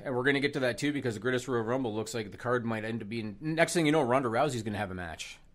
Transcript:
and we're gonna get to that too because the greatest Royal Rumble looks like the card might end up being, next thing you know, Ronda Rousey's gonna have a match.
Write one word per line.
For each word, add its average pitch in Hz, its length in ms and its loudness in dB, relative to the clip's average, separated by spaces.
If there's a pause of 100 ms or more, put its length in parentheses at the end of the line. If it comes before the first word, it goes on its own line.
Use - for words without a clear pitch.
and 135 120 -2
we're 127 80 0
gonna 139 160 4
get 143 140 0
to 147 60 -2
that 123 180 0
too 143 140 0
because 127 220 -2
the 101 60 -6
greatest 123 260 0
Royal 120 160 0
Rumble 117 320 -2
looks 107 180 -4
like 107 200 -6
the - 60 -14
card 120 260 0
might 110 200 -2
end 113 180 -4
up 101 60 -10
being, 107 320 -6
next 160 320 2
thing 165 140 4
you 147 60 6
know, 160 100 6
Ronda 123 260 4
Rousey's 123 340 0
gonna 104 160 -4
have 104 120 -2
a 92 60 -6
match. 82 420 -10 (160)